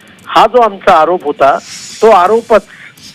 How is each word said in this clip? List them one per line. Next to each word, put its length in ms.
हा 220
जो 140
आमचा 400
आरोप 220
होता, 360
तो 80
आरोपच 520